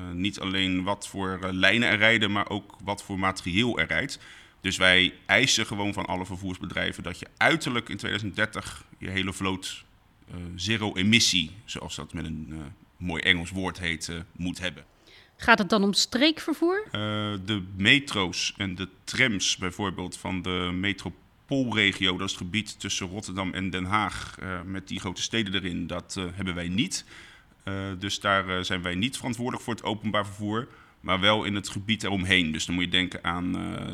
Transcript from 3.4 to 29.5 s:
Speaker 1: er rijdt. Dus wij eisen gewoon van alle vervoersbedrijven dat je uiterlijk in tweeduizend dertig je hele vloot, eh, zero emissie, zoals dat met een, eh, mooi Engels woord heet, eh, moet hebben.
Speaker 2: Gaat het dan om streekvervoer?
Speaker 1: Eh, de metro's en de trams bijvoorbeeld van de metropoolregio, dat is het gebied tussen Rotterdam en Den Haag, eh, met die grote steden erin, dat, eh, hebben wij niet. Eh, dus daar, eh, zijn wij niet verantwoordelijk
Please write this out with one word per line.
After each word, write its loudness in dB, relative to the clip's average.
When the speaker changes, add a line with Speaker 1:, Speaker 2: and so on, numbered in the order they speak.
Speaker 1:
er 2
rijdt. -2
Dus 0
wij 6
eisen 4
gewoon -2
van -4
alle -2
vervoersbedrijven -4
dat -8
je -12
uiterlijk 2
in -6
tweeduizend -4
dertig -4
je -8
hele -2
vloot, -4
eh, -14
zero 0
emissie, 4
zoals -10
dat -12
met -6
een, -8
eh, -8
mooi -2
Engels 4
woord -4
heet, -4
eh, -6
moet -4
hebben. -6
Speaker 2:
Gaat 6
het -2
dan 4
om 2
streekvervoer? 0
Speaker 1:
Eh, -14
de -2
metro's 4
en -4
de -6
trams 0
bijvoorbeeld -4
van -4
de -2
metropoolregio, 0
dat -2
is -4
het -8
gebied -4
tussen -4
Rotterdam -4
en -2
Den -2
Haag, -2
eh, -6
met -10
die -8
grote -6
steden -2
erin, -2
dat, -8
eh, -4
hebben -4
wij -4
niet. 0
Eh, -6
dus -4
daar, 4
eh, 0
zijn -2
wij -2
niet 0
verantwoordelijk -4